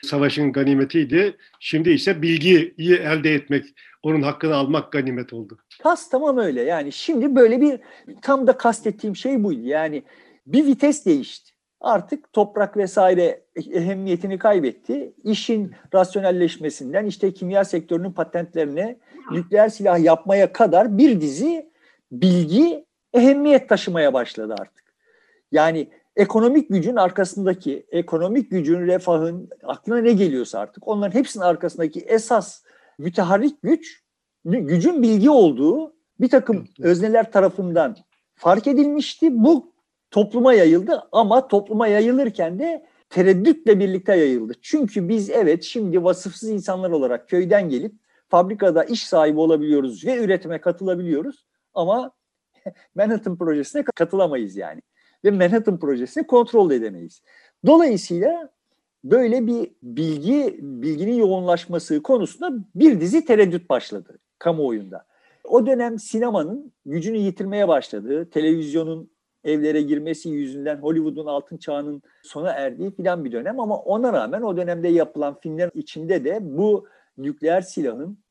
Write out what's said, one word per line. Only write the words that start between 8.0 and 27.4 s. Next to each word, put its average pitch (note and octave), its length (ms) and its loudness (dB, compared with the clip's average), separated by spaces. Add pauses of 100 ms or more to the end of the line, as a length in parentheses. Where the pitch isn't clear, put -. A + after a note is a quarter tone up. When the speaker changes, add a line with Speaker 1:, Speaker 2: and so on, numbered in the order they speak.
Speaker 2:
tam C4+ 240 0
da B3+ 100 6
kastettiğim G#3+ 600 -4
şey B3+ 280 -2
buydu. B2+ 220 -4
Yani D#3 360 -4 (440)
bir C4+ 200 2
vites C#4 400 0
değişti. - 500 -2 (240)
Artık A3 520 -4
toprak G#3 440 0
vesaire F#3 640 2 (140)
ehemmiyetini F#3 840 -4
kaybetti. G#3 720 -2 (120)
İşin G#3+ 500 -4 (200)
rasyonelleşmesinden F3+ 1120 0
işte F#3+ 280 -4
kimya G3 300 -2
sektörünün F3 480 -6
patentlerine, E3+ 840 -6 (340)
nükleer G3+ 380 2
silah G3+ 300 2
yapmaya F3 540 4
kadar G3+ 460 4
bir A#3+ 220 6
dizi G#3+ 500 -4 (420)
bilgi F#3 720 2 (300)
ehemmiyet C#4 540 6
taşımaya E3+ 460 2
başladı A2+ 440 -6
artık. - 260 -16 (680)
Yani D#3 360 2 (280)
ekonomik A3 520 2
gücün G3 280 0
arkasındaki, F#3 920 -2